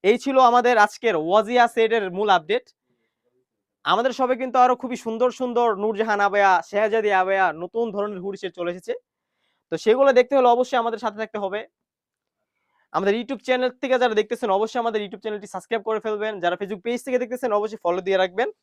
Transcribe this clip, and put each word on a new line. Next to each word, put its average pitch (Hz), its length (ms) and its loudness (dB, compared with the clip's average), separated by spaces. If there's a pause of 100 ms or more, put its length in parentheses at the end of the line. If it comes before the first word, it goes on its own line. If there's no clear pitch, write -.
এই 233 140 4
ছিল 269 140 0 (120)
আমাদের 240 260 4 (100)
আজকের 214 300 -2 (120)
ওয়াজিয়া 220 460 4
সেটের 226 300 0 (140)
মূল 208 200 -2
আপডেট। 180 280 -4 (1200)
আমাদের 214 320 2
শপে 254 240 0
কিন্তু 254 220 -2
আরো 254 180 4
খুবই 247 240 -6
সুন্দর 226 240 0 (100)
সুন্দর 240 280 0 (140)
নূরজাহান 214 460 -2
আবায়া, 196 240 4 (180)
শেহজাদি 208 420 0 (100)
আবায়া, 190 240 2 (180)
নতুন 226 220 -4 (100)
ধরনের 202 280 -6
হুডি 196 180 -8
সেট 180 180 -10
চলে 175 140 -4
এসেছে। 185 200 -10 (760)
তো 165 140 -4
সেগুলো 254 260 4 (100)
দেখতে 247 180 2
হলে 254 180 4
অবশ্যই 247 280 0
আমাদের 226 200 -4
সাথে 208 180 -6
থাকতে 214 220 -8
হবে। 196 160 -6 (1300)
আমাদের 190 260 0
YouTube 240 280 -10
চ্যানেল 254 220 0 (120)
থেকে 254 200 0
যারা 240 180 0
দেখতেছেন 226 380 -4
অবশ্যই 226 260 -2
আমাদের 220 200 -2
YouTube 202 200 -14
চ্যানেলটি 208 300 -8
সাবস্ক্রাইব 208 360 -6
করে 220 160 -2
ফেলবেন। 214 280 -4 (100)
যারা 175 160 0
Facebook 196 260 -8
পেজ 240 200 -2
থেকে 254 180 -2
দেখতেছেন 220 360 -4
অবশ্যই 214 260 -6
ফলো 180 200 0
দিয়ে 190 180 2
রাখবেন। 190 260 -2 (140)